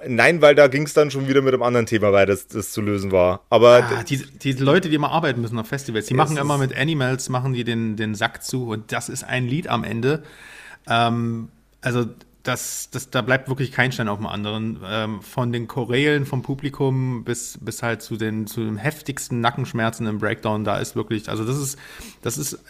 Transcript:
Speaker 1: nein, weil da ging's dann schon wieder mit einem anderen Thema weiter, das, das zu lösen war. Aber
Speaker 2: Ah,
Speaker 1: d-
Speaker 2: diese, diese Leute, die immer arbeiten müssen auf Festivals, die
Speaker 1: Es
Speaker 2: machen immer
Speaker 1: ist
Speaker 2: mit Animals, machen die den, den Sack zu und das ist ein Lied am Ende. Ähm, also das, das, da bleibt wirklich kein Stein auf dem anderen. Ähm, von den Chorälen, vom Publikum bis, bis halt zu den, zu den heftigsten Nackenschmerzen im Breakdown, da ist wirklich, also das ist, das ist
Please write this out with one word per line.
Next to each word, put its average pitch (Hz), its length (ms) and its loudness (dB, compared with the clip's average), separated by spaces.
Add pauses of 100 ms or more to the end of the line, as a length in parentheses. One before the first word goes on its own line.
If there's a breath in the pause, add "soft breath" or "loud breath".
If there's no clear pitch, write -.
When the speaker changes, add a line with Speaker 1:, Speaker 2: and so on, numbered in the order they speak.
Speaker 1:
nein, 131 340 4
weil 147 140 10
da 147 100 10
ging's 143 260 0
dann 147 200 2
schon 135 160 -2
wieder 135 120 4
mit 135 140 4
einem 127 80 2
anderen 120 240 2
Thema 104 260 2
weiter, 98 200 6
das, - 160 -4
das - 240 -8
zu - 80 -6
lösen 101 320 -2
war. 90 360 4
Aber 120 360 10
Speaker 2:
Ah, 120 160 -2
Speaker 1:
d- 117 80 -8
Speaker 2:
diese, 135 180 -4
diese 135 380 -4
Leute, 170 240 4
die 151 80 2
immer 147 160 -2
arbeiten 147 280 0
müssen 117 200 -6
auf 110 80 -10
Festivals, 117 380 -6
die 123 80 -2
Speaker 1:
Es - 20 2
Speaker 2:
machen 151 200 2
immer 147 200 0
Speaker 1:
ist 139 40 0 (100)
Speaker 2:
mit - 60 -10
Animals, 131 520 -2
machen 131 240 -2
die 120 100 -2
den, 113 340 -2
den 107 200 -4
Sack 110 260 -4
zu 127 280 -6
und 107 200 -8
das 117 180 -4
ist 123 140 -8
ein 127 240 -4
Lied 143 220 -4
am 120 160 -2
Ende. 131 400 -2 (640 loud breath)
Ähm, 117 600 0 (320)
also 123 260 -2 (360)
das, - 480 -6
das, - 200 -10
da 127 120 -2
bleibt 131 260 0
wirklich 131 220 -4
kein 127 220 0
Stein 117 160 -4
auf 101 100 -4
dem 107 80 -6
anderen. 110 580 -6
Ähm, 107 380 -4
von 123 300 -4
den 117 160 -4
Chorälen, 135 580 0
vom 127 160 -4
Publikum 131 800 -2
bis, - 380 -8
bis 113 240 -8
halt 113 180 -2
zu 120 140 -8
den, 107 320 -4
zu 113 160 -6
den 107 140 -4
heftigsten 135 600 -6
Nackenschmerzen 117 680 -2
im 107 100 -4
Breakdown, 107 460 -2
da 104 140 -2
ist - 180 -8
wirklich, 107 320 -4
also 107 160 -4
das 127 140 -2
ist, 135 200 -8 (440 loud breath)
das 117 160 -4
ist - 200 -8 (120)